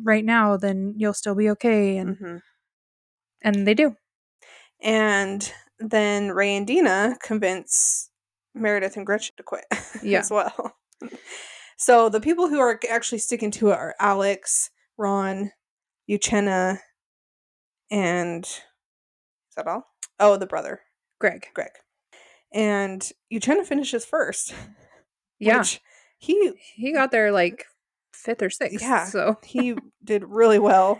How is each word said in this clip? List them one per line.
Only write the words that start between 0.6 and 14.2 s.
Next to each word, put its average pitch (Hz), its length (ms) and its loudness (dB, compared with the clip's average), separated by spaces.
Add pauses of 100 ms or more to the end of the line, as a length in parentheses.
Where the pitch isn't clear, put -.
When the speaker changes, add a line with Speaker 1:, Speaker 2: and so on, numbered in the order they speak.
Speaker 1:
you'll 214 160 0
still 202 220 -4
be 214 160 2
okay." 208 460 2
And, 190 200 -4
Speaker 2:
Mm-hmm. 175 200 -12 (1040)
Speaker 1:
and 202 260 2
they 214 80 4
do. 269 200 2 (840)
Speaker 2:
And 208 680 0 (280)
then 208 520 0
Ray 202 240 0
and 202 100 -2
Dina 240 560 2
convince - 880 -2 (460)
Meredith 208 420 -2
and 196 80 -10
Gretchen 208 320 -4
to - 60 -20
quit - 260 -10
<laughs> - 340 -8
Speaker 1:
Yeah. 196 160 2
Speaker 2:
as 175 120 -6
well. - 440 -4 (1000)
So 233 320 6
the 214 120 -2
people 330 280 0
who 294 100 -2
are 233 200 2 (100)
actually 226 300 -4
sticking 214 320 -4
to 208 180 0
it 190 80 2
are 143 220 -8
Alex, 196 720 0 (260)